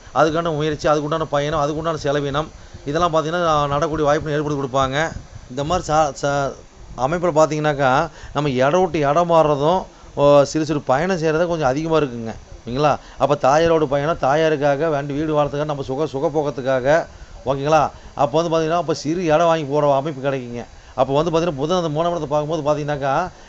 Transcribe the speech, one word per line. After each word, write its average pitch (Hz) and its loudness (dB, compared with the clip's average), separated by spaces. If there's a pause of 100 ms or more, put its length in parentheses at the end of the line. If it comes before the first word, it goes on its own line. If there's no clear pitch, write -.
(200)
அதுக்கான 160 0
முயற்சி, 156 -4
அதுக்குண்டான 156 -2
பயணம், 147 -2
அதுக்குண்டான 156 -4
செலவினம், 143 -2 (400)
இதெல்லாம் 165 0
பார்த்தீங்கன்னா 160 0 (200)
நடக்கக்கூடிய 151 0
வாய்ப்பு 151 0
ஏற்படுத்தி 147 -2
கொடுப்பாங்க. 135 0 (540)
இந்த 135 -6
மாதிரி 180 -2
சா-, 156 4 (140)
சா-, 143 0 (560)
அமைப்புல 170 0
பார்த்தீங்கன்னாக்கா 151 2 (440)
நம்ம 147 0 (140)
இடம் 175 4
விட்டு 151 0
இடம் 170 2
மாறுறதும், 156 4 (380)
ஓ, 139 4 (260)
சிறு 156 -2
சிறு 151 -2
பயணம் 165 0
செய்யறதும் 160 0
கொஞ்சம் 156 0
அதிகமா 160 0
இருக்குங்க. 120 -2 (280)
ஓகேங்களா? 135 0 (320)
அப்ப 135 2 (100)
தாயாரோட 160 4
பயணம், 147 -2
தாயாருக்காக 147 2
வேண்டி 143 -4
வீடு 156 -2
வாழ்றதுக்காக, 147 0
நம்ம 139 -6
சுக-, 139 -4
சுகபோகத்துக்காக. 139 -2 (640)
ஓகேங்களா? 143 2 (400)
அப்ப 139 2
வந்து 170 0
பார்த்தீங்கன்னா 160 0
அப்ப 156 -2
சிறு 165 -4 (140)
இடம் 165 4
வாங்கி 160 0
போற 147 2
அமைப்பு 139 -4
கிடைக்குங்க. 123 -6 (360)
அப்ப 135 0
வந்து 170 0
பார்த்தீங்கன்னா 160 -2
புதன் 175 0
அந்த 160 -2
மூணாம் 175 0
இடத்தை 151 -6
பார்க்கும்போது 151 -2
பார்த்தீங்கன்னாக்கா 147 -2 (340)